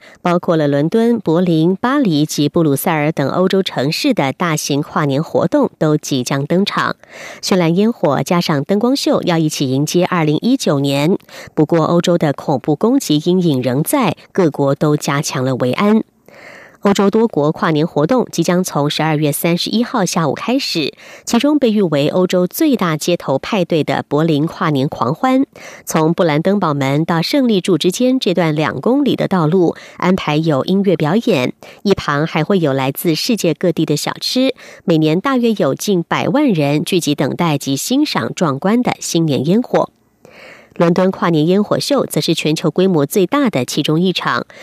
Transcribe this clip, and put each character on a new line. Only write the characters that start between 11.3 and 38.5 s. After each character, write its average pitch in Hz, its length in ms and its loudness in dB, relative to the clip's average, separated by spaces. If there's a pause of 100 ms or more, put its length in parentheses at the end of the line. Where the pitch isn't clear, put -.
不 156 100 4
过， 156 220 2
欧 170 160 2
洲 175 160 2
的 147 160 0
恐 139 260 -2
怖 151 160 0
攻 247 220 2
击 151 260 0
阴 180 180 2
影 139 200 2
仍 131 200 0
在， 233 340 0 (160)
各 170 180 2
国 139 240 0
都 151 240 0
加 143 240 -2
强 135 200 -6
了 131 140 0
维 123 160 -2
安。 208 320 2 (800)
欧 202 120 2
洲 202 160 2
多 220 180 2
国 151 240 0
跨 180 200 -2
年 156 140 2
活 147 200 0
动 247 260 0
即 170 100 -2
将 180 220 0
从 147 240 -2
十 151 140 -4
二 156 120 0
月 151 160 0
三 170 280 -2
十 - 100 -4
一 226 160 -2
号 226 220 -2
下 165 200 -2
午 131 60 0
开 240 260 -4
始， - 360 -4 (320)
其 233 120 0
中 294 200 2
被 247 120 2
誉 208 120 2
为 147 260 2
欧 180 180 0
洲 180 200 0
最 302 280 0
大 170 220 -2
街 175 220 -2
头 135 200 -2
派 180 280 -2
对 156 180 0
的 135 240 -2
柏 147 160 0
林 156 220 0
跨 170 240 -4
年 139 180 0
狂 123 260 -4
欢， 262 300 0 (400)
从 165 300 2
布 190 100 0
兰 151 160 2
登 190 180 0
堡 170 140 0
门 143 320 0
到 165 160 0
胜 269 260 0
利 208 140 2
柱 170 160 0
之 170 160 0
间 254 260 0
这 180 140 0
段 165 220 0
两 151 260 -2
公 262 240 0
里 226 100 2
的 - 140 -2
道 170 180 0
路 170 280 2 (240)
安 180 180 2
排 151 200 -2
有 156 280 0
音 196 180 0
乐 185 140 2
表 151 200 0
演， 156 360 0 (300)
一 202 100 2
旁 147 340 0
还 156 160 -2
会 196 160 0
有 156 140 0
来 135 180 0
自 156 240 -2
世 220 220 -2
界 170 160 0
各 175 180 0
地 160 140 -2
的 151 100 0
小 - 240 -4
吃， - 360 -2 (320)
每 165 100 4
年 156 240 2
大 269 160 -2
约 233 220 2
有 139 160 2
近 185 280 0
百 147 260 -2
万 277 200 2
人 151 340 0
聚 185 160 -2
集 151 160 0
等 131 220 -2
待 160 220 0
及 135 180 -4
欣 277 300 0
赏 - 280 -4
壮 156 240 -2